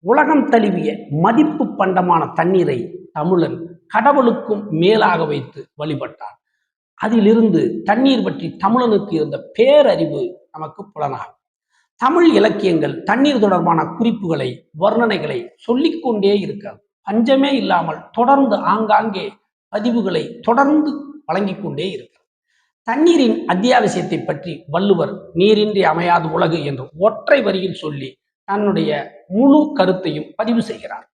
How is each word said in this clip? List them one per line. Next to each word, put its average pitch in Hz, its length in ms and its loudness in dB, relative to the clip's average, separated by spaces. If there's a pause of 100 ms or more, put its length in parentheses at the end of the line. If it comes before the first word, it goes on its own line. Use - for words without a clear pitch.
உலகம் 285 400 2
தழுவிய 180 460 0 (280)
மதிப்பு 226 460 2 (100)
பண்டமான 180 480 0 (100)
தண்ணீரை 165 440 0 (360)
தமிழன் 165 420 0 (320)
கடவுளுக்கும் 233 840 2
மேலாக 180 540 2
வைத்து 143 360 -8 (140)
வழிபட்டான். 135 640 -10 (640)
அதிலிருந்து 214 640 4 (200)
தண்ணீர் 240 420 2
பற்றி 170 320 -6
தமிழனுக்கு 220 560 0
இருந்த 147 240 -4 (160)
பேரறிவு 202 680 4 (300)
நமக்கு 156 340 -14
புலனாகும். 143 540 -10 (640)
தமிழ் 330 300 4
இலக்கியங்கள் 196 720 2
தண்ணீர் 254 420 2
தொடர்பான 170 440 2
குறிப்புகளை, 165 640 -4 (280)
வர்ணனைகளை 196 600 0 (180)
சொல்லிக்கொண்டே 233 840 0
இருக்கிறது. - 420 -10 (260)
பஞ்சமே 269 500 2
இல்லாமல் 170 460 -2 (100)
தொடர்ந்து 254 540 2
ஆங்காங்கே 208 600 0 (460)
பதிவுகளை 208 520 -2 (160)
தொடர்ந்து 285 520 2 (320)
வழங்கிக் 185 380 -4
கொண்டே 151 280 -6
இருக்கிறது. - 380 -18 (600)
தண்ணீரின் 277 480 4 (100)
அத்தியாவசியத்தை 185 760 0
பற்றி 156 320 -8 (140)
வள்ளுவர் 165 480 0 (200)
"நீரின்றி 208 500 2
அமையாது 170 480 0
உலகு" 165 320 0
என்று 135 200 -8 (140)
ஒற்றை 277 440 2
வரியில் 190 380 -4
சொல்லி 143 280 -10 (400)
தன்னுடைய 196 420 0 (380)
முழு 277 320 4 (120)
கருத்தையும் 175 540 -2 (100)
பதிவு 226 260 -2
செய்கிறார். - 520 -12